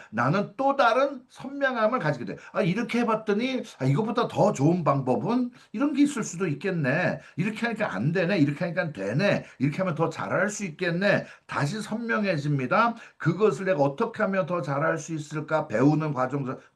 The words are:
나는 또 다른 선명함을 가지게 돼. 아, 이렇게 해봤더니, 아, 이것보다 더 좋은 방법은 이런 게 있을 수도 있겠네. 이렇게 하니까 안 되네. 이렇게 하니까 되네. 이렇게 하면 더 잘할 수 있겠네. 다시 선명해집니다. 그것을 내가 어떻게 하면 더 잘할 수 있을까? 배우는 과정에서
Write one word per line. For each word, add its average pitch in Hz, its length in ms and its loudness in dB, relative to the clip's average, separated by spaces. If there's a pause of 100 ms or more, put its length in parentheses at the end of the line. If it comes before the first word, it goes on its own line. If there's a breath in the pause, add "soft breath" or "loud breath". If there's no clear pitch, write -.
나는 147 480 0
또 269 180 2
다른 262 540 2
선명함을 254 720 -2
가지게 139 260 -2
돼. 95 120 -8 (160 loud breath)
아, 190 80 0
이렇게 208 400 0
해봤더니, 220 640 0 (160 loud breath)
아, 131 60 -2
이것보다 214 420 0
더 165 260 2
좋은 156 300 2
방법은 143 680 0 (220 loud breath)
이런 285 200 0
게 269 100 4
있을 233 200 0
수도 175 240 -4
있겠네. 151 720 0 (160 loud breath)
이렇게 214 300 -2
하니까 220 280 -2
안 160 200 0
되네. 185 260 2
이렇게 147 260 2
하니까 170 280 -4
되네. 120 520 0 (140 loud breath)
이렇게 147 200 0
하면 185 160 -2
더 156 140 0
잘할 147 400 -2
수 208 160 -8
있겠네. 175 600 0 (200 loud breath)
다시 151 360 -2
선명해집니다. 202 1120 0 (220 loud breath)
그것을 190 480 2
내가 143 180 2
어떻게 220 400 0
하면 190 220 2
더 175 160 -2
잘할 147 360 0
수 160 160 -10
있을까? 151 540 -4
배우는 151 460 4
과정에서 127 440 -2 (180 loud breath)